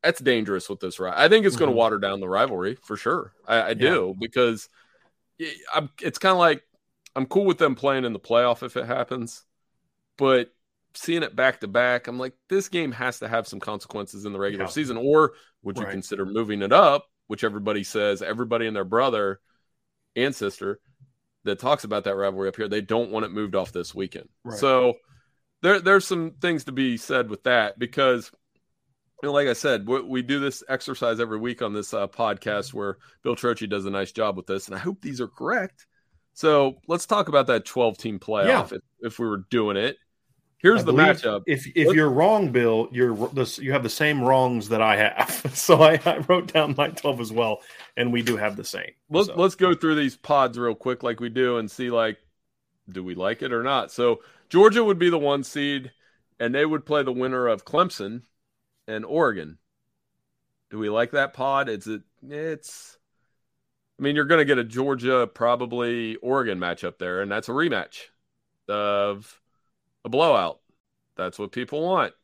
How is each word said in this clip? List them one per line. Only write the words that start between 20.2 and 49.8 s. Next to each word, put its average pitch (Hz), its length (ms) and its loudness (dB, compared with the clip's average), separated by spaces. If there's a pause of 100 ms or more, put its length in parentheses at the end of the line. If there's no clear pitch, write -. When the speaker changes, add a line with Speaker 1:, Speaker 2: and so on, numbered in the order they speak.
Speaker 1:
sister 101 440 -8 (640)
that 101 160 -4
talks 123 240 -2
about 104 220 -4
that 98 100 -2
rivalry 98 320 -2
up 95 80 -6
here, 107 120 -6
they 104 140 -4
don't 110 300 -2
want 110 140 -4
it 92 60 -10
moved 101 240 -6
off 95 160 -4
this 87 220 -10
weekend. - 360 -10 (140)
Speaker 2:
Right. 113 140 -12
Speaker 1:
So 127 380 4 (680)
there, 190 180 4
there's 190 280 4
some 165 320 -4
things 165 260 -2
to 143 60 -10
be 127 240 -2
said 120 340 -2
with 104 140 -10
that, 113 360 2
because, 123 520 0 (880)
you 143 80 -4
know, 143 40 -2
like 143 140 4
I 123 60 2
said, 113 340 -2
we, 127 140 0
we 127 200 -4
do 135 180 -2
this 139 300 -6
exercise 127 500 -4
every 110 200 -4
week 117 220 -6
on 107 120 -4
this, 104 200 -8
uh, 101 140 -4
podcast 104 680 -4
where 101 240 -6 (260)
Bill 123 120 -2
Trocchi 117 340 -4
does 98 160 -4
a 98 60 -6
nice 98 200 -4
job 104 260 -4
with 90 100 -14
this, 95 200 -6
and 98 80 -12
I 98 40 -8
hope 180 220 -8
these 131 200 -10
are 120 60 -8
correct. - 580 -8 (480)
So 143 540 2
let's 170 180 -2
talk 208 220 0
about 139 200 4
that 117 180 2
twelve 117 320 0
team 107 200 -8
playoff 107 540 2
Speaker 2:
Yeah. - 60 -10
Speaker 1:
if, - 40 -12 (200)
if 113 180 -10
we 120 80 -2
were 101 220 -6
doing 107 260 0
it. 117 220 -2 (600)
Here's 202 240 4
Speaker 2:
I - 20 -4
Speaker 1:
the 160 100 2
Speaker 2:
believe 147 240 6
Speaker 1:
matchup. 104 300 -2
Speaker 2:
if, 139 200 -2
if 160 200 4
Speaker 1:
Let's 170 80 6
Speaker 2:
you're 156 140 6
wrong, 175 420 4
Bill, 117 400 2
you're 123 260 0
r-, 113 120 -4
this, 131 300 -4
you 135 140 -4
have 135 100 0
the 113 60 -2
same 151 320 0
wrongs 123 480 2
that 110 120 2
I 110 160 6
have. - 540 0
<laughs> - 40 -12
So 156 260 8
I, 156 240 10
I 156 140 0 (100)
wrote 180 240 2
down 147 240 2
my 143 120 0
twelve 139 300 -4
as 113 140 -8
well, 110 280 -2 (360)
and 120 160 0
we 120 80 0
do 117 160 0
have 104 180 -2
the 107 80 -12
same. - 280 -12 (180)
Speaker 1:
Let's, 185 180 2
Speaker 2:
So. - 80 -10
Speaker 1:
let's 180 200 2
go 180 180 0
through 160 220 0